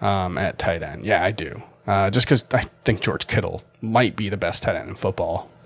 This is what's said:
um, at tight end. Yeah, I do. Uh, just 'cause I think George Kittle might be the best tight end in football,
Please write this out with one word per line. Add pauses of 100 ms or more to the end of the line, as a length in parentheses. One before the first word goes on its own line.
um,
at
tight
end.
Yeah,
I
do. (240)
Uh,
just
'cause
I (200)
think
George
Kittle (180)
might
be
the
best
tight
end
in
football, (160)